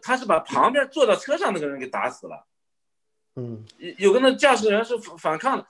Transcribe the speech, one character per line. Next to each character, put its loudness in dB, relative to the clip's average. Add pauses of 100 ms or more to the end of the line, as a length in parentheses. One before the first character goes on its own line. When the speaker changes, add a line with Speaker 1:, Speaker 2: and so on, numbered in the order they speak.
Speaker 1:
他 -2
是 -4
把 2
旁 2
边 0
坐 2
到 4
车 -4
上 -2
那 -4
个 -6
人 -10
给 -10
打 -4
死 -16
了。 -16 (920)
Speaker 2:
嗯。 -10 (160)
Speaker 1:
有， 0
有 6
个 4
那 4
驾 4
驶 0
员 2
是 -6
反， -18
反 -4
抗 -2
的， -10